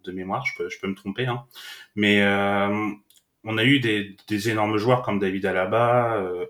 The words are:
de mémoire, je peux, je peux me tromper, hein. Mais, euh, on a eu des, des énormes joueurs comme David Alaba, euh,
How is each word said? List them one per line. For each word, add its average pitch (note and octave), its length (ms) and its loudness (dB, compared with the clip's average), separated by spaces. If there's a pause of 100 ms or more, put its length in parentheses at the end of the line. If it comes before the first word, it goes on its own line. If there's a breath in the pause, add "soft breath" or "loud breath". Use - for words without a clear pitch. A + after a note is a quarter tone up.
de F2+ 80 -12
mémoire, F#2+ 340 -6
je - 120 -6
peux, F2 120 -6
je - 100 -12
peux F#3+ 80 -6
me F#3+ 80 -2
tromper, B2 320 -6
hein. B2 160 -4 (520 loud breath)
Mais, G#2 280 4
euh, G2+ 640 2 (560)
on A2 120 -4
a A2+ 60 2
eu C3+ 160 6
des, G#2 380 -2 (100)
des G#2+ 220 -2
énormes G#2+ 280 0
joueurs A#2+ 240 2
comme G2+ 180 -2
David F#2+ 260 -2
Alaba, A2+ 720 2
euh, F2+ 340 -4